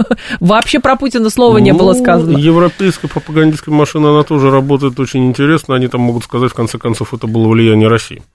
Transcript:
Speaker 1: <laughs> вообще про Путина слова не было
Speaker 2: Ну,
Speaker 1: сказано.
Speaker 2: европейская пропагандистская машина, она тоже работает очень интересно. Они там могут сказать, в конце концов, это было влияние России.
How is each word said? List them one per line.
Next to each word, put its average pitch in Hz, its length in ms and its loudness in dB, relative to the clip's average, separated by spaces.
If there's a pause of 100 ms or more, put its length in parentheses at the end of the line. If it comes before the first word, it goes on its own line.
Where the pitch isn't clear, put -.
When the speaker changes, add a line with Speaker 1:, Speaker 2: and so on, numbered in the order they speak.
(160)
Speaker 1:
<laughs> - 240 -12
вообще 214 400 0
про 262 160 0
Путина 240 320 -2
слова 240 300 2
не 135 160 4
было 185 180 2
Speaker 2:
Ну, 254 100 0
Speaker 1:
сказано. 165 360 2
Speaker 2:
европейская 170 680 0
пропагандистская 156 680 -2
машина, 151 380 0
она 151 100 4
тоже 139 280 0
работает 135 480 0
очень 127 280 -2
интересно. 139 480 0
Они 127 140 -2
там 123 120 -4
могут 120 240 -2
сказать, 123 280 -2
в - 20 -18
конце 113 240 -6
концов, 113 340 -6
это 117 140 -10
было 113 220 0
влияние 110 400 4
России. - 340 -2 (120)